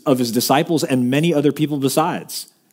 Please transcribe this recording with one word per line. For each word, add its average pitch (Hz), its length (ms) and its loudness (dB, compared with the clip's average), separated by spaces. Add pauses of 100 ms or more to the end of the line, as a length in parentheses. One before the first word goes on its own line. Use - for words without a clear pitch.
of 135 140 2
his 120 140 -2
disciples 139 500 0
and 127 260 0
many 156 240 2
other 147 200 2
people 151 240 -2
besides. 135 680 -4 (260)